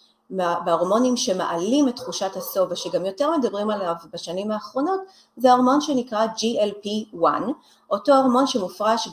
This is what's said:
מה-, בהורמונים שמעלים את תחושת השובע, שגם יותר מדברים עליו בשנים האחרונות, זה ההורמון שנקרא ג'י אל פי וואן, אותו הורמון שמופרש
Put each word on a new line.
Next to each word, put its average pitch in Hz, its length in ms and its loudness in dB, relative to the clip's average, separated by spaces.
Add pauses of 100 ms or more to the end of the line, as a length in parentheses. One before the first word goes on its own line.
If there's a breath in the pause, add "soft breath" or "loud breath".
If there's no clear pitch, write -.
(300 soft breath)
מה-, 175 340 -2
בהורמונים 190 520 2
שמעלים 202 720 0
את 240 80 -2
תחושת 190 400 -6
השובע, 180 400 -2
שגם 180 300 -4
יותר 285 300 0
מדברים 208 340 -2
עליו 190 240 -2 (180)
בשנים 185 380 -6
האחרונות, 285 500 -4 (360 loud breath)
זה 247 140 6
ההורמון 254 300 6
שנקרא 240 460 -2
ג'י 220 340 -2
אל 208 120 0 (100)
פי 214 300 -6
וואן, 165 380 0 (400 soft breath)
אותו 202 240 2
הורמון 262 320 4
שמופרש 220 680 -2